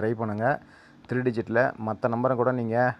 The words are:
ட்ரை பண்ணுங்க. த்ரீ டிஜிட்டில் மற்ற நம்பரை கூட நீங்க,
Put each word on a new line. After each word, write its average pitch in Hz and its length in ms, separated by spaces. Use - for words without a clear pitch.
ட்ரை 110 100
பண்ணுங்க. 110 480
த்ரீ 120 60
டிஜிட்டில் 120 600
மற்ற 110 340
நம்பரை 123 260
கூட 120 160
நீங்க, 120 480